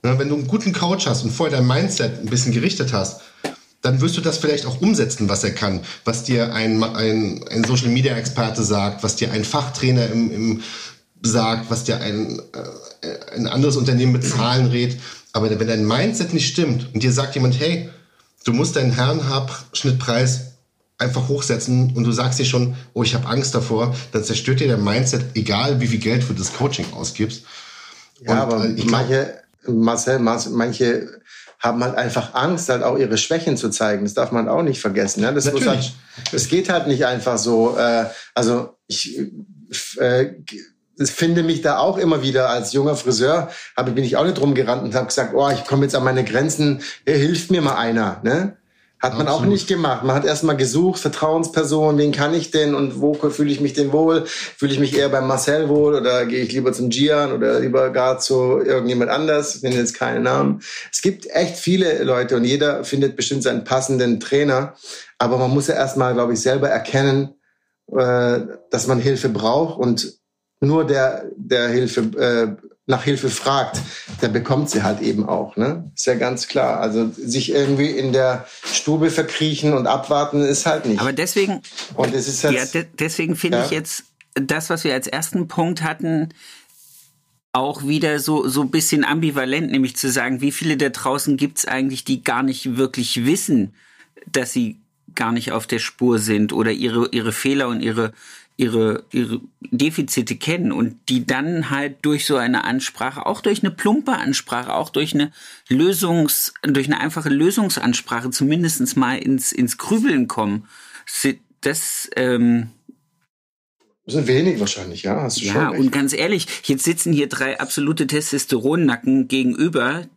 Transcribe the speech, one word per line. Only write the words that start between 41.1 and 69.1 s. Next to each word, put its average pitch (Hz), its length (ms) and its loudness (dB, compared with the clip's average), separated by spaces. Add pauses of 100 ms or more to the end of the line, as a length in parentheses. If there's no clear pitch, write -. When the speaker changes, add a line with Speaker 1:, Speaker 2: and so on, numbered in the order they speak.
Speaker 2:
finde 170 320 2
mich 160 200 0
da 143 160 2
auch 190 200 2
immer 160 240 2
wieder 131 280 2
als 117 220 -2
junger 139 240 2
Friseur, 135 540 0 (260)
hab, 123 180 0
bin 131 100 0
ich 120 120 0
auch 147 80 4
nicht 170 160 0
rumgerannt 131 440 2
und 113 100 -6
hab 123 140 0
gesagt, - 260 -2
oh, 139 160 4
ich 135 140 -2
komme 139 200 2
jetzt 131 120 -2
an 127 80 0
meine 127 200 2
Grenzen, 139 580 0 (240)
hier 147 100 4
hilft 156 340 0
mir 180 120 4
mal 135 140 0
einer. 110 480 0
Ne? 170 320 0 (440)
Hat 123 180 -2
man 151 80 0
auch 143 120 2
Speaker 1:
Absolut. 202 160 4
Speaker 2:
nicht 190 120 -2
gemacht. 156 380 0
Man 131 100 2
hat 143 100 0
erstmal 151 320 0
gesucht, 147 440 2
Vertrauenspersonen, 156 960 0
wen 147 140 4
kann 147 220 0
ich 160 180 -2
denn 147 240 2
und 131 240 -2
wo 147 140 4
fühle 147 360 0
ich 139 100 -2
mich 135 120 0
denn 139 180 0
wohl? 160 360 4
Fühle - 460 -4
ich 135 60 0
mich 143 180 2
eher 139 120 2
bei 135 140 2
Marcel 143 460 0
wohl 147 280 4
oder 123 300 2
gehe 123 180 -2
ich 110 80 -6
lieber 127 200 0
zum 123 160 -2
Gian 143 440 2
oder 120 260 2
lieber 131 320 2
gar 127 300 2
zu 131 400 2
irgendjemand 123 500 2
anders? 147 460 0
Ich - 60 -12
nenne 127 120 0
jetzt 120 200 0
keinen 120 280 -2
Namen. 139 380 2 (320)
Es - 100 -4
gibt 190 280 0
echt 170 260 0
viele 175 480 2
Leute 123 320 2
und 117 80 4
jeder 143 400 2
findet 139 320 0
bestimmt 131 260 -2
seinen 120 220 0
passenden 127 560 2
Trainer. 139 540 2 (440)
Aber 123 180 2
man 127 140 2
muss 139 160 4
ja 160 80 0
erstmal, 131 400 0
glaub 120 160 2
ich, 110 100 0
selber 135 280 2
erkennen, 135 640 2 (600)
äh, 123 500 2 (300)
dass 117 160 -2
man 127 140 2
Hilfe 127 300 2